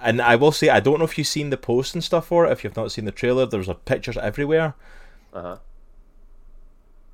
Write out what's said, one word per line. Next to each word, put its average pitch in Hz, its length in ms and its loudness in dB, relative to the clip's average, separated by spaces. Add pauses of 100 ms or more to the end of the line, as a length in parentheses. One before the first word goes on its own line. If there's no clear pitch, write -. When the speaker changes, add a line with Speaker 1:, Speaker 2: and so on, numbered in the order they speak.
Speaker 1:
and 120 180 2
I 120 140 6
will 139 160 6
say, 151 180 2
I 117 120 6
don't 135 180 2
know 165 60 2
if - 120 -4
you've 147 120 -4
seen 147 220 -6
the 131 60 -2
post 123 380 -2
and 170 80 -6
stuff 165 240 -2
for 170 180 4
it. 151 60 4
If - 140 -2
you've 101 100 -8
not 110 160 -6
seen 107 140 -8
the 101 80 -6
trailer, 127 340 0
there's, 98 220 -4
uh, 90 60 -6
pictures - 420 -6
everywhere. 143 580 -2 (580)
Speaker 2:
Uh-huh. 90 260 -12 (1600)